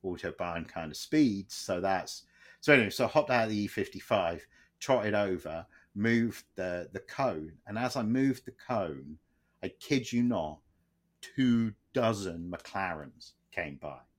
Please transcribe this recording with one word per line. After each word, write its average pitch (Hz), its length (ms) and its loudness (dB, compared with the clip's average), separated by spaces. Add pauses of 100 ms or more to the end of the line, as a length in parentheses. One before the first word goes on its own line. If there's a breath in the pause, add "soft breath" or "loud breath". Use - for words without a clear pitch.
Autobahn 85 640 -6
kind 82 220 -8
of 71 80 -10
speeds. 110 560 2
So - 260 -4
that's, 92 440 -2 (360 loud breath)
so - 140 6
anyway, 117 160 8
so 120 160 0
I 110 40 0
hopped 151 200 2
out 120 140 4
of 110 80 -2
the 107 60 0
E 104 100 0
fifty-five, 95 800 -2 (320 soft breath)
trotted 107 340 2
over, 87 520 -2 (300 soft breath)
moved 113 480 2 (120)
the, 90 360 -4
the 95 80 -8
cone. 82 540 -4 (120)
And 104 120 -8
as 120 180 -2
I 127 80 -2
moved 127 420 2
the - 60 -12
cone, 78 680 -4 (460)
I 92 60 -4
kid - 420 -2
you 120 100 2
not, 90 380 0 (640)
two 117 520 2 (200)
dozen 95 580 0
McLarens 85 800 -8 (200)
came 76 260 -6
by. 69 220 -10 (180)